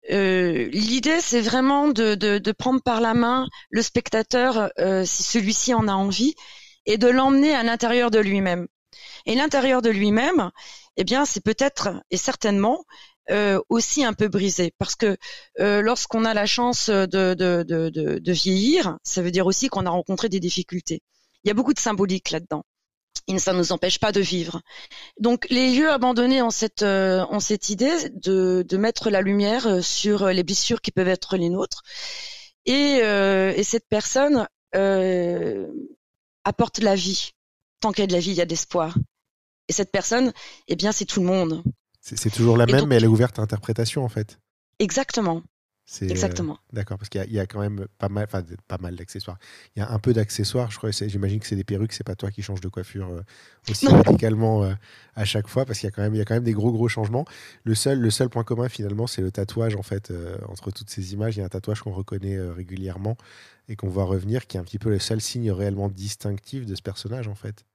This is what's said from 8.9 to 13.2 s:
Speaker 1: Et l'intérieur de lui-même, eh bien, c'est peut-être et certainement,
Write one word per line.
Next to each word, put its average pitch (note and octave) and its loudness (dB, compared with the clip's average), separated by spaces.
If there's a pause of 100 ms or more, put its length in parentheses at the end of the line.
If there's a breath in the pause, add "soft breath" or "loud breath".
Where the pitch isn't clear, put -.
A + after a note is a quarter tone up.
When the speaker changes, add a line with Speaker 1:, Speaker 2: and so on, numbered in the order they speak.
Speaker 1:
Et A3 0
l'intérieur C4 2
de A3+ 4
lui-même, G#3+ 2 (480 loud breath)
eh F#3 0
bien, B3+ 2
c'est G#3 -4
peut-être A3 0 (200)
et F#3 -2
certainement, A3 0 (440 loud breath)